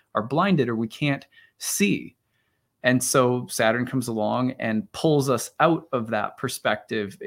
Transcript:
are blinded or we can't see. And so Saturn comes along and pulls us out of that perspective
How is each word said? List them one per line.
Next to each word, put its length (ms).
are 80
blinded 460
or 80
we 120
can't 380
see. 580
And 200
so 460
Saturn 380
comes 220
along 500
and 340
pulls 360
us 220
out 320
of 180
that 260
perspective 800